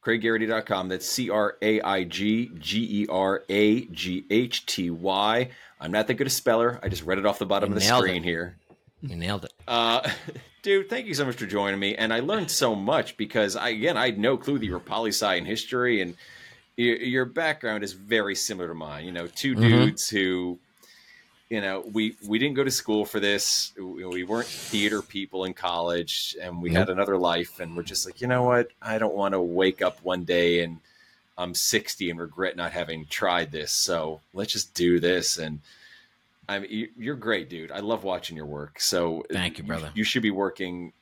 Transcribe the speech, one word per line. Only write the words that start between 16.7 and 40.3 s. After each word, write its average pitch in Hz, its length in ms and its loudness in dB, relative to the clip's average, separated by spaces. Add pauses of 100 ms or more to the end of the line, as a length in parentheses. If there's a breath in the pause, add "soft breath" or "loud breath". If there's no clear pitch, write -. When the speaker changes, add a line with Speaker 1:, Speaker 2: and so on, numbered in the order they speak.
Speaker 1:
your, 120 200 4
your 127 280 0
background 127 600 -2
is 95 80 -8
very 101 420 2
similar 92 340 -4
to 82 60 -6
mine. 78 320 -10
You 90 60 -10
know, 87 140 -6
two 135 280 -2
Speaker 2:
Mm-hmm. 110 80 4
Speaker 1:
dudes 123 460 6
who, 90 500 0 (920 soft breath)
you 110 100 -2
know, 95 320 -4
we, 110 240 0 (100)
we 107 120 2
didn't 139 160 2
go 139 100 2
to 135 60 0
school 107 340 2
for 104 160 -2
this. - 560 0
We, 92 300 -10
we 90 180 -4
weren't 113 240 -2
theater 104 540 -2
people 95 420 -6
in 92 100 -4
college, 87 840 -2
and 87 220 -8
we 87 100 -2
had 92 160 4
Speaker 2:
Nope. 92 80 0
Speaker 1:
another 98 220 2
life. 87 420 0
And 85 160 -8
we're 87 80 -4
just 92 220 -4
like, 92 140 -14
"You 123 60 -4
know 123 160 2
what? 123 280 4 (120)
I 110 160 -2
don't 110 160 0
wanna 98 280 0
wake 92 400 2
up 90 200 0
one 90 220 -2
day 87 400 4
and 85 140 -10 (600 soft breath)
I'm 90 160 -6
sixty - 560 -2
and 82 80 -6
regret 85 380 -4
not 85 160 -4
having 80 340 -6
tried 87 460 0
this. 76 180 -6
So 80 500 -2 (120)
let's 98 200 -6
just - 220 -6
do 87 240 4
this." 87 400 2
And 78 220 -6 (880 loud breath)
I 101 120 -4
mean, 101 120 -12
you, 110 160 -4 (100)
you're 120 160 -6
great, 107 360 -2
dude. 80 200 -12
I 87 100 -8
love 107 220 -2
watching 90 340 -6
your 76 100 -10
work. 73 340 -10
So 85 500 0
Speaker 2:
Thank 87 280 -2
you, 76 60 -12
Speaker 1:
you, 69 40 -10
Speaker 2:
brother. 78 260 -6
Speaker 1:
you 107 80 0
should 110 200 0
be 107 100 4